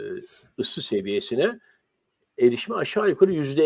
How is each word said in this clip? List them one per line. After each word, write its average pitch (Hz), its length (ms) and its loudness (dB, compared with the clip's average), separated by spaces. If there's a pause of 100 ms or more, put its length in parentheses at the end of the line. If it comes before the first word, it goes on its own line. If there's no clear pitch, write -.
(600)
ısı - 220 -4
seviyesine 117 800 -2 (800)
erişme 123 360 2
aşağı 208 340 0
yukarı 190 220 4
yüzde 151 340 2